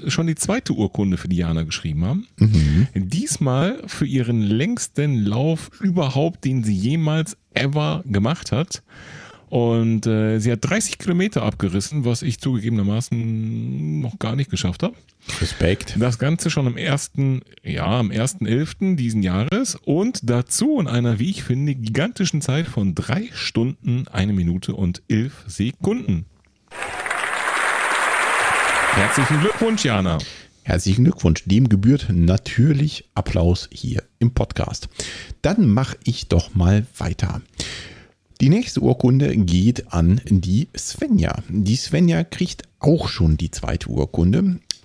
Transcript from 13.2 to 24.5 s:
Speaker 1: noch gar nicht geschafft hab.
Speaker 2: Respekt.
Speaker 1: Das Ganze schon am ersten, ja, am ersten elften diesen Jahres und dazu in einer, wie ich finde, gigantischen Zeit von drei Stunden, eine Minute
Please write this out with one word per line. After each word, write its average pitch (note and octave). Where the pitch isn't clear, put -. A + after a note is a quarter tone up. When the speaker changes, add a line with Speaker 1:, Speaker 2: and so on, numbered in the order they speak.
Speaker 1:
noch B2
gar A2+
nicht C#3
geschafft F2+
hab. G#3+
Speaker 2:
Respekt. -
Speaker 1:
Das A#2
Ganze D#3+
schon C#3+
am A#2+
ersten, C#3
ja, F#2+
am G#2+
ersten A2+
elften D#3
diesen A2+
Jahres A2+
und G3
dazu B2
in D#3+
einer, A#2+
wie D#3+
ich -
finde, C#3
gigantischen C#3+
Zeit C#3+
von G2
drei F3+
Stunden, -
eine G2+
Minute F2+